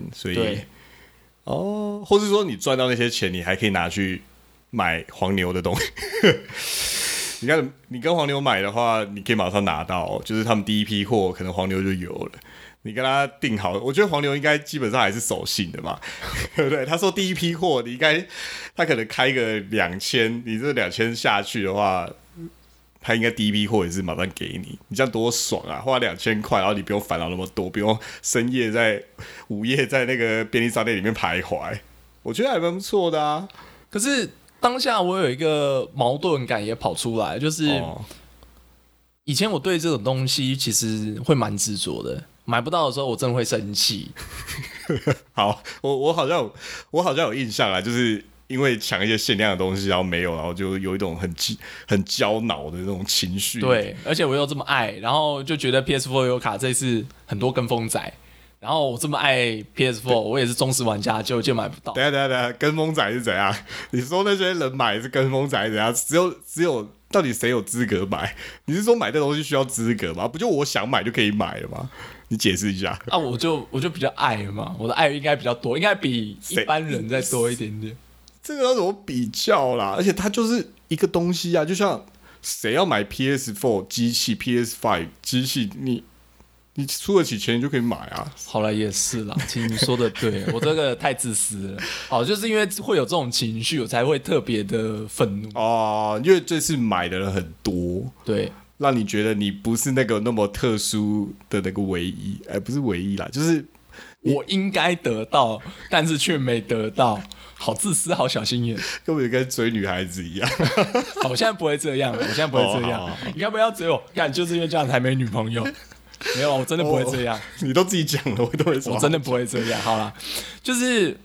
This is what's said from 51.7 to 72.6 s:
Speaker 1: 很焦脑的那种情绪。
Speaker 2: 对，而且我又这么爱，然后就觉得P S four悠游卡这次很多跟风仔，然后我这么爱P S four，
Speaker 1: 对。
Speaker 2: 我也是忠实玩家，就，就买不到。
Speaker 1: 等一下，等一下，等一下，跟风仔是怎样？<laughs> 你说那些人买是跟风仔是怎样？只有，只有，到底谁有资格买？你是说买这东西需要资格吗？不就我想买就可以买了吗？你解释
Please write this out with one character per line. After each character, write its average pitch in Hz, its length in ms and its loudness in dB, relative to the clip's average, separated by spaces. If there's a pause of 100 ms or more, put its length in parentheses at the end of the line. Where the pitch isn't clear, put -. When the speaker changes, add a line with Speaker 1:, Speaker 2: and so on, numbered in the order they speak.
Speaker 1:
很 98 160 4
焦 107 380 0
脑 78 280 -4
的 85 60 -8
那 90 80 -6
种 95 220 -4
情 92 320 0
绪。 117 220 -2
Speaker 2:
对， 107 440 2
而 - 100 0
且 165 120 2
我 131 80 2
又 143 120 2
这 143 80 -4
么 139 100 -6
爱， 127 260 2 (100)
然 113 100 -2
后 147 320 0
就 156 140 -2
觉 135 140 0
得 131 100 4
P 139 140 0
S 135 120 -2
four 131 100 0
悠 131 100 4
游 123 120 2
卡 110 200 -2
这 127 160 0
次 120 280 2 (220)
很 - 140 -6
多 123 120 2
跟 127 160 0
风 117 220 0
仔， - 240 -4 (480)
然 107 100 -6
后 147 200 0
我 120 80 -6
这 156 100 -2
么 143 80 -2
爱 120 480 2 (100)
P 131 120 2
S 117 160 -2
four， 123 80 -8
Speaker 1:
对。 123 60 6
Speaker 2:
我 110 220 0
也 131 60 4
是 120 80 0
忠 131 180 0
实 127 120 0
玩 107 180 0
家， 110 220 -2
就， 120 180 -2
就 127 140 2
买 110 120 -2
不 - 140 -10
到。 - 140 -10
Speaker 1:
等 131 100 2
一 - 20 4
下， 147 40 2
等 139 100 2
一 139 80 2
下， - 0 -
等 127 100 2
一 120 140 0
下， 120 60 -12
跟 151 180 2
风 160 180 0
仔 117 160 2
是 123 120 -2
怎 110 120 0
样？ 98 220 4 (160)
<laughs> - 200 -12
你 123 100 0
说 170 200 0
那 202 140 2
些 185 160 2
人 139 240 -2
买 113 240 2
是 120 80 -6
跟 131 220 2
风 135 180 2
仔 101 160 0
是 110 60 0
怎 107 80 0
样？ 113 160 4
只 131 200 -2
有， 180 160 4 (160)
只 - 160 -2
有， 127 240 2 (240)
到 196 120 4
底 131 100 2
谁 117 160 0
有 120 140 2
资 123 240 -2
格 95 180 2
买？ 95 320 -4 (300)
你 143 80 0
是 196 80 0
说 233 120 6
买 151 160 0
这 135 80 0
东 147 160 2
西 151 80 0
需 139 120 -2
要 135 100 4
资 117 300 0
格 95 180 -4
吗？ 90 160 -2
不 120 80 -10
就 190 100 -2
我 156 160 2
想 113 240 -2
买 120 160 2
就 110 80 -4
可 117 120 0
以 104 80 4
买 104 300 -2
了 - 80 -8
吗？ - 200 -8 (400)
你 110 100 -2
解 92 180 2
释 98 160 0